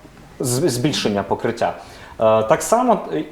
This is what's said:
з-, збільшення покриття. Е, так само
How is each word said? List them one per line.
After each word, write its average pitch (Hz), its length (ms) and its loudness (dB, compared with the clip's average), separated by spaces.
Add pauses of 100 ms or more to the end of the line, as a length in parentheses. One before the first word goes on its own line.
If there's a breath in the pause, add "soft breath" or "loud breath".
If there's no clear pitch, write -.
(400)
з-, 131 300 0
збільшення 120 520 -2
покриття. 104 520 -2 (460 loud breath)
Е, 110 220 4
так 160 200 2
само 233 360 2 (340)